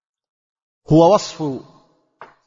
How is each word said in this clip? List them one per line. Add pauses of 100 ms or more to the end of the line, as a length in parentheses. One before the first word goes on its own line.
(920)
هو
وصف (840)